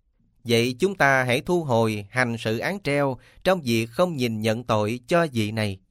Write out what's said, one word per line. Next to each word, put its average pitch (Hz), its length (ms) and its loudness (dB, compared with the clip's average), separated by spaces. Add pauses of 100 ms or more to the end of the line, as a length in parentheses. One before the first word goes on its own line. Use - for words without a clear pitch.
(440)
Vậy 117 340 2
chúng 190 160 0
ta 135 300 4
hãy 123 160 2
thu 175 240 0
hồi 113 460 0
hành 123 280 -2
sự 113 200 -2
án 180 220 -6
treo 143 380 -2 (260)
trong 180 180 2
việc 117 240 2
không 175 300 -2
nhìn 117 240 -2
nhận 113 240 -2
tội 110 420 0
cho 170 260 2
vị 107 200 -2
này." 107 260 -4 (120)